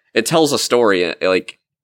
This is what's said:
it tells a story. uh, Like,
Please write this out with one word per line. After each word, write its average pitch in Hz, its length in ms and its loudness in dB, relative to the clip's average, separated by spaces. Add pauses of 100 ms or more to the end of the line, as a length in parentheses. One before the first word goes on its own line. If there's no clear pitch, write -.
(140)
it 120 120 0
tells 156 260 2
a 113 60 -2
story. 104 460 2
uh, 82 100 -6 (140)
Like, 92 300 -2 (260)